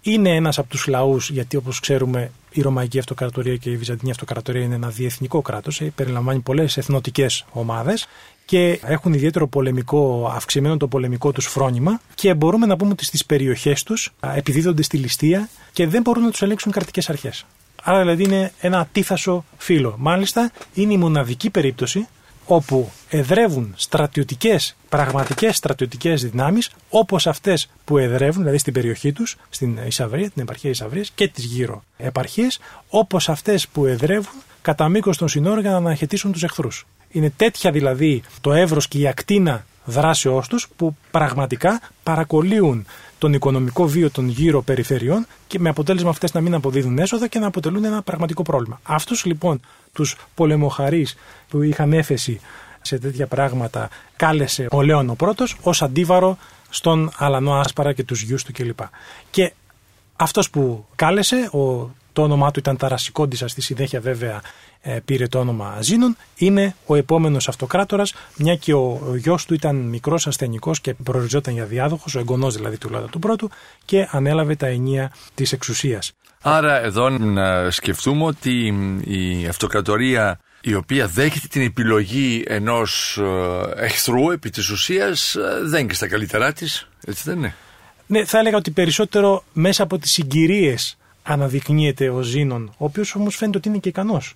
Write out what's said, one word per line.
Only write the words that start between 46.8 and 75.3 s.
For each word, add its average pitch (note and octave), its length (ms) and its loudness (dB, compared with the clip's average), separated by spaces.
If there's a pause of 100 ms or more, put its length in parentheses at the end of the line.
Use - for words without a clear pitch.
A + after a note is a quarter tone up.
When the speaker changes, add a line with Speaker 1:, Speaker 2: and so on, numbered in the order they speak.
Speaker 1:
έσοδα A3+ 280 0
και A3+ 120 -2
να G#3 80 0
αποτελούν G3 380 -2
ένα G#3+ 160 -2
πραγματικό E3 420 -4
πρόβλημα. A#2 400 -2
Αυτούς D#3 420 -2
λοιπόν D#3+ 340 0 (340)
τους - 220 -4 (200)
πολεμοχαρείς D3+ 800 2 (340)
που D3 120 0
είχαν D3+ 320 2
έφεση C3+ 460 0 (420)
σε - 180 -4
τέτοια C3 280 -4
πράγματα B2 600 -2 (260)
κάλεσε D3 540 0
ο C#3 120 2
Λέων C#3+ 280 4
ο A#2+ 40 -2
Πρώτος G3+ 480 0
ως F3 200 2
αντίβαρο F3+ 560 2 (320)
στον D#3+ 480 2
Αλανό C#3 420 2
Άσπαρα C#3 340 0
και C3+ 100 -4
τους A#2 180 -6
γιους B2+ 220 -4
του - 80 -12
κλπ. A#2 280 -8 (520)
Και F#3 220 0 (640)
αυτός - 340 0
που B2 360 -2 (100)
κάλεσε, F#3+ 400 2 (160)
ο, B2+ 380 -2 (240)
το D#3 80 2
όνομά C#3+ 300 4
του C#3+ 80 -4
ήταν C#3 180 0
Ταρασικόντισσα, C3 680 -2
στη B2+ 140 -8
συνέχεια C3 380 -4
βέβαια, A#2 420 -4 (400)
ε, A#2+ 240 -6
πήρε B2+ 220 0
το B2+ 120 -2
όνομα G#2+ 420 -4
Ζήνων, A3+ 360 2 (180)
είναι G3 400 2 (100)
ο D3+ 100 2
επόμενος D3 520 2
αυτοκράτορας, G3 640 -2 (240)
μια E3 180 2
και E3 180 0
ο, B2+ 360 0
ο B2 60 -2
γιος D#3 300 0
του E3 80 -2
ήταν D3 220 0
μικρός B2+ 520 -2
ασθενικός C3 540 -4
και B2+ 120 -6
προοριζόταν B2+ 600 -2
για A#2 120 -4
διάδοχος, C#3 500 -4
ο B2+ 40 -2
εγγονός B2+ 360 0
δηλαδή A2 220 -8
του A2+ 120 -12
Λεόντα A2 180 -8
του E3 120 -8
Πρώτου, G#3+ 300 -2 (360)
και G3 260 2
ανέλαβε D3 440 2
τα C#3 120 -4
ενία C3 440 -2 (240)